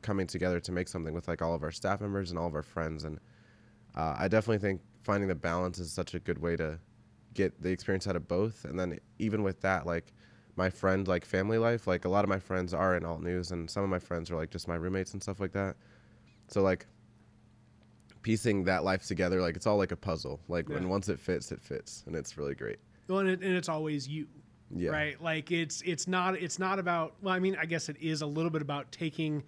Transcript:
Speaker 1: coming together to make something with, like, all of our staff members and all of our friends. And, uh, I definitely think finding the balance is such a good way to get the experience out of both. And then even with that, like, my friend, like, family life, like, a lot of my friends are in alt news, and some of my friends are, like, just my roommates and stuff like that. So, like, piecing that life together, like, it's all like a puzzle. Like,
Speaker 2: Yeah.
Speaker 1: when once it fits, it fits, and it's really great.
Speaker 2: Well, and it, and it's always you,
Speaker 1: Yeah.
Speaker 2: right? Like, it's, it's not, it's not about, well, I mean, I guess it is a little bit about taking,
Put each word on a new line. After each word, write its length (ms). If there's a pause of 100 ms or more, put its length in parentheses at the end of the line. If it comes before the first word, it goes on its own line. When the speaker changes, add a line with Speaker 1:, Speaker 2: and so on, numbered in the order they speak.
Speaker 1:
coming 240
together 360
to 100
make 160
something 260
with, 140
like, 160
all 100
of 80
our 100
staff 300
members 300
and 80
all 80
of 80
our 80
friends. 400
And, 160 (760)
uh, 220
I 100
definitely 320
think 220 (220)
finding 260
the 60
balance 440
is 120
such 220
a 60
good 180
way 200
to 200 (560)
get 280
the 80
experience 360
out 100
of 120
both. 380
And 140
then 200 (180)
even 260
with 180
that, 240
like, 280 (420)
my 140
friend, 380
like, 180
family 320
life, 300
like, 180
a 40
lot 160
of 40
my 100
friends 340
are 240
in 80
alt 160
news, 300
and 180
some 140
of 60
my 100
friends 300
are, 60
like, 160
just 160
my 80
roommates 380
and 100
stuff 160
like 140
that. 220 (760)
So, 120
like, 240 (1400)
piecing 440
that 180
life 220
together, 360
like, 140
it's 100
all 120
like 140
a 60
puzzle. 500
Like, 200
Speaker 2:
Yeah. 80
Speaker 1:
when 140
once 200
it 100
fits, 320
it 100
fits, 440
and 100
it's 220
really 180
great. 220 (300)
Speaker 2:
Well, 120
and 100
it, 120
and 140
it's 140
always 380
you, 200 (480)
Speaker 1:
Yeah. 160
Speaker 2:
right? 300
Like, 300
it's, 320
it's 240
not, 280
it's 240
not 200
about, 420
well, 120
I 60
mean, 200
I 60
guess 240
it 120
is 200
a 60
little 240
bit 100
about 300
taking, 560